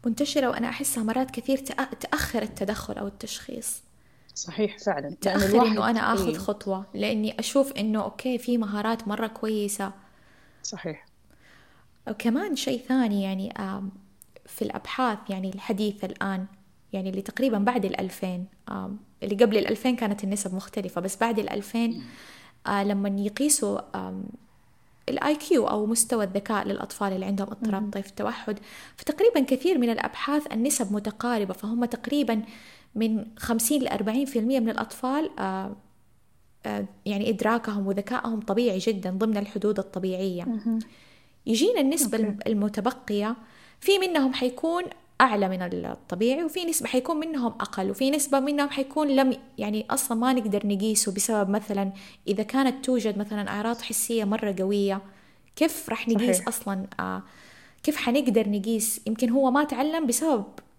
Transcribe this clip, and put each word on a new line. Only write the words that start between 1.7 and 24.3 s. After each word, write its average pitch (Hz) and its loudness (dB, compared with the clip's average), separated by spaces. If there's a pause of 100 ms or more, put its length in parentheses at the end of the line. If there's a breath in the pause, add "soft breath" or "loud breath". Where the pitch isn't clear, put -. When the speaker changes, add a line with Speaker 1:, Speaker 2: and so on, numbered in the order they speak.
Speaker 1:
تأخر 247 -2
التدخل 208 -4
أو 202 -6
التشخيص. - -10 (540 soft breath)
Speaker 2:
صحيح، 208 -2
فعلًا. 151 -2
لأن 185 -10
Speaker 1:
تأخر 196 4
Speaker 2:
الواحد، 226 8
Speaker 1:
إنه 220 4
أنا 220 2
آخذ 196 2
Speaker 2:
إيه. 220 0
Speaker 1:
خطوة، 196 -4
لأني 214 -2
أشوف 277 2
إنه 214 0
أوكي، 247 -4
في 240 0
مهارات 214 -2
مرة 214 -2
كويسة. 208 -2 (680 soft breath)
Speaker 2:
صحيح. - -8 (1000 soft breath)
Speaker 1:
وكمان 262 0
شيء 254 -2
ثاني، 226 2
يعني، 190 -2
آم، 196 -6 (560)
في - -8
الأبحاث، 220 -2 (100)
يعني، 190 -4
الحديثة 202 -2
الآن، 190 -4 (460)
يعني، 190 -4
اللي 190 -4
تقريبًا 226 0
بعد 208 2
الألفين، 185 -4 (240)
آم، 196 -6 (240)
اللي 202 -2
قبل 214 6
الألفين 226 2
كانت 208 -2
النسب 196 -2
مختلفة، 180 -4
بس 190 -4
بعد 226 2
الألفين، 226 -2
Speaker 2:
مم. - -6 (680 loud breath)
Speaker 1:
آه، 196 2
لما 202 2
يقيسوا، 202 2 (280)
آم، 185 -8 (840)